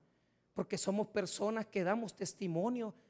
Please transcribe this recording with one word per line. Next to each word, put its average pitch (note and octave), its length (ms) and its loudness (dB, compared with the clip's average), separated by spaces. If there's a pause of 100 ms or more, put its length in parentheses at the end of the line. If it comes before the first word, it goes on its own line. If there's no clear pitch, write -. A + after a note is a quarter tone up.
(560)
porque G3 200 -2
somos G3+ 340 2
personas G#3 580 0
que F#3+ 160 0
damos G#3 320 0
testimonio G3+ 800 -2 (140)